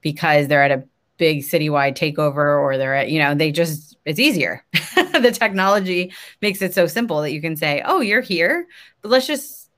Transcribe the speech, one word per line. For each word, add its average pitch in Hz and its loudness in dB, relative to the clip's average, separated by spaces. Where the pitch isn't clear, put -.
because 151 2
they're 143 4
at 139 4
a 135 0
big 156 2
citywide 147 0
takeover 147 0
or 139 0
they're 135 -2
at, 135 0
you 156 0
know, 147 2
they 156 0
just, 160 -4
it's 156 -4
easier. 170 0
<laughs> - -
The 240 2
technology 190 0
makes 202 -2
it 185 -4
so 175 2
simple 175 -2
that 151 -4
you 151 -6
can 160 -4
say, 151 -2
"Oh, 359 2
you're 220 0
here, 196 0
but 214 -12
let's 254 4
just" - -6